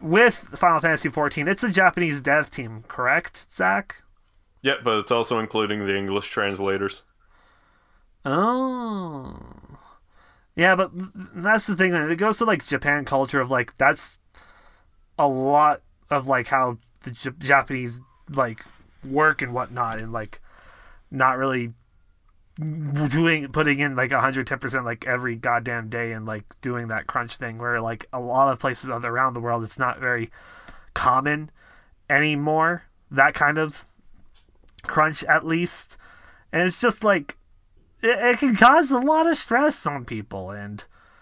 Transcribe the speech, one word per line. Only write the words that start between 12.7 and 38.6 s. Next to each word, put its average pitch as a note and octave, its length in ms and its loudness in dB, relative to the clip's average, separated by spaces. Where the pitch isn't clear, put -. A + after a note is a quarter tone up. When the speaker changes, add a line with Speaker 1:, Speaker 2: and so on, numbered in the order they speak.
Speaker 1:
culture C3+ 340 0
of, B2+ 100 -2
like, B2 280 -2
that's C#3+ 400 2
a D3 100 4
lot C#3+ 540 4
of, C3+ 180 0
like, B2+ 200 2
how B2+ 300 2
the B2+ 80 -10
J-, B2+ 280 -8
Japanese, C3 600 0
like, B2+ 340 -2
work D3 380 2
and B2 120 -4
whatnot, A#2+ 440 -4
and, A2+ 140 -10
like, A2 300 -8
not C3 280 2
really B2+ 360 -2
doing, D3+ 920 0
putting D3 260 2
in, C#3+ 160 -2
like, B2+ 160 0
a C3+ 80 2
hundred C3 260 0
ten B2+ 140 -6
percent, C3 240 -4
like, A#2 240 -8
every B2 300 -2
goddamn A#2 500 -2
day A#2 240 -6
and, A2 140 -10
like, A2 180 -8
doing A#2+ 300 -6
that A2 180 -6
crunch A#2+ 300 -6
thing A#2 220 -10
where, A#2+ 200 -2
like, A2+ 320 -6
a B2+ 80 -8
lot C3 320 2
of B2 80 -4
places C3 300 -6
other, A#2+ 180 -6
around B2 280 0
the A#2+ 40 -8
world, A#2 240 -2
it's - 160 -10
not B2 200 -2
very B2 300 -2
common C#3+ 560 0
anymore, D#3 720 2
that C#3 240 4
kind D3+ 240 2
of D#3 280 -4
crunch, - 400 0
at D#3 220 2
least. E3 520 -4
And E3 120 0
it's F3+ 180 0
just, A#3 220 2
like, F#3+ 340 0
it, A3+ 160 2
it A#3+ 220 2
can B3+ 160 2
cause C4 360 8